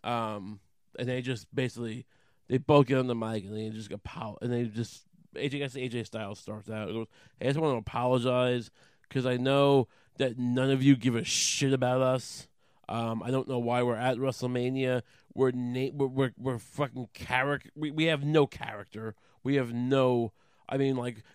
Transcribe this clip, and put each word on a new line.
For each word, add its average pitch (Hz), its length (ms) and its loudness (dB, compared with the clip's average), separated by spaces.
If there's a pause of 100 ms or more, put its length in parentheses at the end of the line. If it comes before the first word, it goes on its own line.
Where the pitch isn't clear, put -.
um, 107 580 -4 (360)
and 123 120 -4
they 127 120 -4
just 123 320 -6
basically, 120 520 -4 (420)
they 131 100 2
both 143 280 6
get 131 140 2
on 127 80 0
the 123 80 0
mic, 110 280 -4
and 104 140 -10
they 110 120 -6
just 110 220 -10
apo-, - 500 -10
and 120 120 -2
they 120 120 0
just, 110 380 -6 (320)
A 135 140 -2
J, 139 80 -6
I - 20 -4
guess 135 160 -6
A 127 140 -6
J 117 140 -4
Styles 104 360 -8
starts 107 300 -12
out. 107 180 -6
He 104 60 -4
goes, 113 140 -4 (320)
"Hey, 120 80 -2
I - 20 2
just 139 100 0
wanna 147 180 0
apologize, 123 920 0 (380)
'cause 131 160 -2
I 127 100 0
know 139 540 4 (280)
that 123 200 0
none 127 320 2
of 135 140 2
you 139 120 10
give 117 200 2
a 113 80 -2
shit - 500 0
about 127 280 2
us. 131 460 -2 (400)
Um, 113 360 -4
I 123 80 -4
don't 131 160 0
know 131 100 -2
why 120 240 0
we're 120 140 0
at 123 220 0
WrestleMania. 127 840 -2 (320)
We're 127 180 4
na-, 127 400 -2
we're, 139 160 0
we're, 131 300 0
we're 123 220 -4
fucking 127 560 -6
charac-, 131 600 -2
we, 151 140 -4
we 156 160 0
have 151 180 2
no 147 220 6
character. 110 680 -8 (280)
We 135 120 2
have 123 180 0
no, 123 600 2 (360)
I 139 80 -2
mean, 135 200 2
like, 120 260 -6 (120)